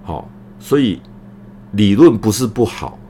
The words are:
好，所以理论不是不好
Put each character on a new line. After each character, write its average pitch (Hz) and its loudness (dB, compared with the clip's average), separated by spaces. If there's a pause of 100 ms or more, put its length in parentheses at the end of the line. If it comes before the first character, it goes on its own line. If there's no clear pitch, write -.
好， 80 -12 (320)
所 143 -2
以 110 -2 (680)
理 101 2
论 123 6
不 107 -2
是 120 -2
不 113 -2
好 - -12 (100)